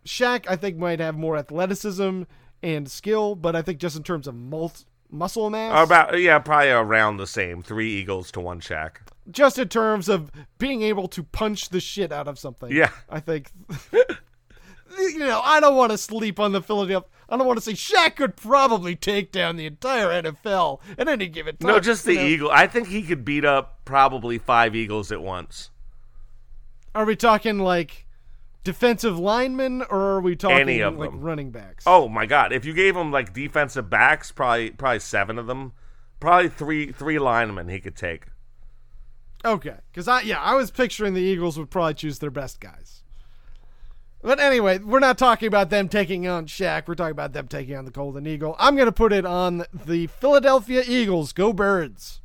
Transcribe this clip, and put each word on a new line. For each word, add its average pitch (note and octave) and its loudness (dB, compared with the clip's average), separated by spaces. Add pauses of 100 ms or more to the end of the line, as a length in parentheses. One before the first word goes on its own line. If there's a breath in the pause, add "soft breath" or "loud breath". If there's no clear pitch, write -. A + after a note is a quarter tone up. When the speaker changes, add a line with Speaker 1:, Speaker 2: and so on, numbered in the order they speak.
Speaker 1:
Shaq, B3 -2
I F#3 -2
think, F3+ -6
might E3+ -2
have D#3+ -6
more D#3+ -4
athleticism F#3 -4 (400 soft breath)
and D3+ -4
skill, G#3 -2
but E3 -2
I E3 -2
think D3+ -6
just D#3+ -6
in D#3 -12
terms D3+ -6
of B2+ -10
mult-, D3+ -10 (260)
muscle F#3+ -4
mass. G#3+ 4
Speaker 2:
About, E3+ 6
yeah, E3+ 6
probably D3 4
around A2 4
the G2 -8
same. F2 -6
Three A2 -6
Eagles F#2+ -6
to F#2 -10
one F2 -10
Shaq. D#2+ -8 (340)
Speaker 1:
Just C4 4
in B3 -2
terms G#3+ 0
of E3+ 0 (280 loud breath)
being B3 -4
able G3+ -2
to - -10
punch G#3+ -6
the F3 -4
shit E3+ -6
out C#3+ -8
of C#3 -12
something. B2+ -14
Speaker 2:
Yeah. D3 4 (180)
Speaker 1:
I D3+ -10
think, D#3 -6 (180)
<laughs> - -14 (1040 soft breath)
you F4 -2
know, C4+ 0
I D4+ 6
don't C#4+ 8
wanna A3+ 2
sleep G#3+ -6
on G#3 0
the G3 -2
Philadelphia, G3 -2 (200 soft breath)
I - -4
don't B3+ 0
wanna A#3+ 0
say G#3+ -6
Shaq D#4+ 2
could C4 -2
probably A3 2
take G3+ -4
down E3+ -2
the D#3 -8
entire G#3 -2
N E3+ -2
F D3+ -10
L F3 0 (180 loud breath)
at C#4 -2
any A3 0
given D#3 -10
time, E3 -2
Speaker 2:
No, G#3 6
just G#3+ 0
the F3+ 4
Speaker 1:
you D#3 4
know? C#3+ 0
Speaker 2:
Eagle. D3 2
I D3+ 8
think A3+ -2
he G#3 -4
could D#3 -4
beat C#3+ -2
up C#3 0
probably C3 2
five A#2 4
Eagles G#2+ -6
at E2 -8
once. F2+ -10 (1200)
Speaker 1:
Are G#3+ 0
we G#3+ 2
talking, G#3+ 4
like, F3+ -2 (580)
defensive G#3 0
linemen, B3+ -2
or G3 0
are G3 0
we F3+ 0
talking, E3 2
Speaker 2:
Any B2+ 0
of G#2 0
Speaker 1:
like, D3+ -8
Speaker 2:
them. - -14
Speaker 1:
running C#3+ -8
backs? G#2 -16
Speaker 2:
Oh E3 8
my A2 -2
God. B2 4
If B2+ -2
you D#3 -8
gave F#3 2
him, D#3+ -4
like, C3+ -2
defensive C#3 -4
backs, B2+ 4
probably, A#2 0
probably B2+ -2
seven G#2+ -4
of A2+ -10
them. B2+ -10 (480)
Probably F3 6
three, D3+ -6
three D3+ -4
linemen A2+ -2
he F#2 -10
could F2+ -14
take. E2 -10 (1200)
Speaker 1:
Okay. D3+ -2 (160)
'Cause F3 -8
I, B3 2
yeah, G3 -4
I G3 2
was C4 0
picturing G#3+ -2
the F#3 -2
Eagles F3 0
would D3+ -10
probably E3 0
choose D3+ -8
their D3 -8
best C3 -10
guys. - -20 (1200)
But C#4 2
anyway, A3+ 4
we're G#3+ 2
not C4 6
talking A#3 4
about G3 4
them G3+ 2
taking F3+ 0
on E3+ -4
Shaq. D#3+ -4
We're E3+ -6
talking E3 -2
about C#3+ -8
them C#3+ -8
taking C#3 -10
on C3+ -12
the B2+ -16
Golden C#3 -8
Eagle. D#3 -6
I'm C#4 6
gonna B3+ 4
put A3 4
it F#3+ 2
on F3 -2
the E3 -4
Philadelphia C4 4
Eagles. G3+ 0
Go G#3 2
Birds. F#3 -2